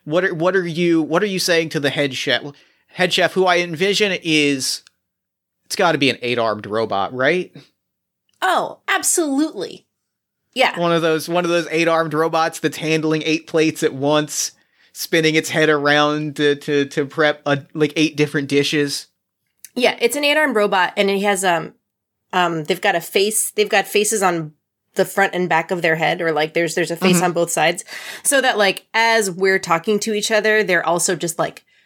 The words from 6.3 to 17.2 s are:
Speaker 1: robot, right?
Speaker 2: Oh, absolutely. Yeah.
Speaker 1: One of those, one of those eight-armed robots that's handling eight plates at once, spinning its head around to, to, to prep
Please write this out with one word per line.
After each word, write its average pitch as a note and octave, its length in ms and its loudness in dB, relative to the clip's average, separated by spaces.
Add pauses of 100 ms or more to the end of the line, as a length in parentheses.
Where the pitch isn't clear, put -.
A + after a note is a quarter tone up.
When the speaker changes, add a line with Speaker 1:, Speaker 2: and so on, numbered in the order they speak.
Speaker 1:
robot, G2+ 480 -2
right? D#3+ 400 0 (880)
Speaker 2:
Oh, D4+ 440 -2
absolutely. C#4+ 1000 -2 (640)
Yeah. A#3+ 260 0
Speaker 1:
One E3+ 140 2
of E3 100 2
those, D#3+ 260 0
one F3 160 0
of E3+ 60 -2
those E3+ 200 0
eight-armed E3 420 2
robots D#3+ 480 0
that's D3+ 160 -2
handling D#3 480 0
eight D#3+ 220 -2
plates D#3 360 0
at D#3 120 0
once, D3 580 -2 (400)
spinning D#3 440 0
its D#3 140 0
head D#3 200 2
around D3 680 2
to, D3 200 2
to, C#3+ 300 -2
to C#3+ 200 -4
prep D3 400 0